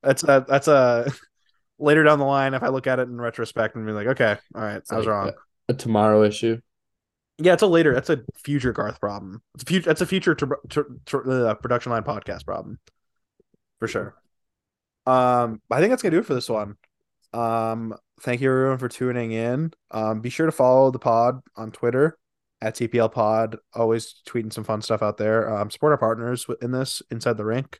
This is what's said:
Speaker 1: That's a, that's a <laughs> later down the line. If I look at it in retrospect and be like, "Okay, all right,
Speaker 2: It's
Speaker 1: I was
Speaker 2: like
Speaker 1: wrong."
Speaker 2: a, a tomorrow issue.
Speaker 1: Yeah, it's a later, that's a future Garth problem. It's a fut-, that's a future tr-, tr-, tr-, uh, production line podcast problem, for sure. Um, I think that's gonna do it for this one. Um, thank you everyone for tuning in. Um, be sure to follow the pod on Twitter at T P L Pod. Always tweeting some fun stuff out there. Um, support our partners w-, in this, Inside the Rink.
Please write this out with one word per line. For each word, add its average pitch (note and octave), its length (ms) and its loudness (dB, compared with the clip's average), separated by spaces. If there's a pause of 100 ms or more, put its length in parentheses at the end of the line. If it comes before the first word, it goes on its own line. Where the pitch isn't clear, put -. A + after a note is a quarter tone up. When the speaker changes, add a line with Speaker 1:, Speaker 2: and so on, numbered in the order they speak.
Speaker 1:
That's C3+ 220 0
a, C#3 240 6
that's C#3 180 2
a B2+ 460 4 (320)
<laughs> - 340 -20
later D3+ 240 4
down D3+ 160 6
the C#3+ 60 0
line. C3+ 300 0
If B2+ 100 -4
I - 40 0
look C3+ 200 -2
at B2+ 100 0
it B2+ 40 0
in B2 180 -6
retrospect A#2 560 -4
and A2 100 -8
be G#2+ 60 -6
like, G#2 160 -4
"Okay, A#2+ 280 2 (180)
all A2 80 -8
right, G#2 160 -6
Speaker 2:
It's - 120 -14
Speaker 1:
I A2 60 -4
was A2 100 -2
Speaker 2:
like A2 60 0
Speaker 1:
wrong." G2+ 160 -2 (400)
Speaker 2:
a, - 40 -2
a C3 40 -2
tomorrow G#2+ 480 4
issue. A2+ 360 -2 (800)
Speaker 1:
Yeah, F3 140 4
it's E3+ 100 4
a G#3 60 4
later, E3 260 6
that's C3 160 -2
a A2+ 140 0 (180)
future B2+ 300 -2
Garth G#2+ 260 -6
problem. G2+ 440 -8 (120)
It's - 80 -16
a - 40 -14
fut-, F3 180 0
that's E3 160 2
a F3+ 60 0
future F#3 280 0
tr-, C#3+ 200 -4 (140)
tr-, - 120 -4 (260)
tr-, C3 240 -4
uh, A#2+ 240 2
production B2 380 -2
line A2+ 100 -2
podcast G#2 420 -8
problem, - 360 -10 (1000)
for A2+ 80 -4
sure. G2 300 -6 (920)
Um, B2 640 2
I A#2 80 0
think G3 120 4
that's B3+ 120 0
gonna E3 140 0
do - 20 4
it E3 80 -2
for D3+ 80 -2
this A#2+ 140 -4
one. G#2 280 -4 (560)
Um, A2+ 640 -4 (280)
thank B2 180 -4
you C3+ 100 2
everyone C3 280 0
for B2+ 100 -6
tuning B2 420 -4
in. B2 420 -4 (200)
Um, A2 280 -4
be B2 100 -8
sure D#3+ 160 0
to D#3+ 60 0
follow C3 380 6
the B2 80 -6
pod A#2+ 420 2 (140)
on A2 160 -10
Twitter B2+ 480 0 (420)
at A2 140 -6
T A#2 140 -4
P A#2+ 100 0
L A2+ 100 4
Pod. A2 480 0 (160)
Always A2+ 440 -2 (100)
tweeting A2 260 -6
some A2 120 -10
fun G#2+ 180 -4
stuff - 180 -2
out G#2 160 -2
there. A2 380 0
Um, G#2 160 -4
support D3+ 220 0
our C#3+ 60 2
partners A#2 480 -2
w-, A#2+ 140 -8
in B2 120 -4
this, C3 360 -6
Inside A#2 280 -2
the G#2+ 80 -6
Rink. A#2+ 360 -6